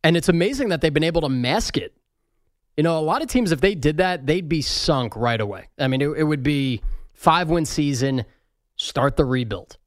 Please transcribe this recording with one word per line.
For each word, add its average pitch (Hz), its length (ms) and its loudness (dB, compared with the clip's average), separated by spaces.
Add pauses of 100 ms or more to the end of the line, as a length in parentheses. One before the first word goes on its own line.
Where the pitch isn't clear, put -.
And 165 140 4
it's 170 120 0
amazing 208 400 2
that 165 120 -2
they've 156 120 2
been 151 100 2
able 165 180 0
to 143 80 -2
mask 131 480 0
it. - 160 -6 (800)
You 151 80 0
know, 165 160 0
a - 20 -2
lot 175 200 0
of 311 80 -8
teams, 220 240 2
if 139 80 0
they 202 120 4
did 151 240 0
that, 180 300 0
they'd 160 220 0
be 156 120 0
sunk 127 540 -2
right 117 240 0
away. 101 300 -6 (100)
I 135 80 0
mean, 131 140 0
it, 143 80 0
it 151 140 -2
would 151 200 0
be 135 380 0 (320)
five-win 165 520 2
season, 135 600 0 (500)
start 135 400 -2
the 151 100 4
rebuild. 120 600 -4